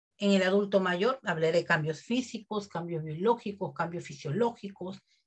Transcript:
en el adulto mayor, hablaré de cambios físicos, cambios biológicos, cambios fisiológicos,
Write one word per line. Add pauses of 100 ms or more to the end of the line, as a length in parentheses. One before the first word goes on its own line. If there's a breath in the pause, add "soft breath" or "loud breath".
(180)
en
el
adulto
mayor,
hablaré
de
cambios
físicos,
cambios
biológicos,
cambios
fisiológicos, (280)